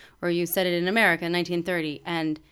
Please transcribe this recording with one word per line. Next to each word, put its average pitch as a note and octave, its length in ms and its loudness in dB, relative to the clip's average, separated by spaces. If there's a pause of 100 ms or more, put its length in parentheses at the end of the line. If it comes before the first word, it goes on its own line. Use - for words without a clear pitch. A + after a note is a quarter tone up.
(200)
or F3 100 -2
you F3 140 0
set F3+ 220 0
it F3+ 80 0
in F3 140 0
America F#3 360 4
in E3+ 80 -2
nineteen F3 300 0
thirty, E3 420 -4
and D#3+ 360 -4 (120)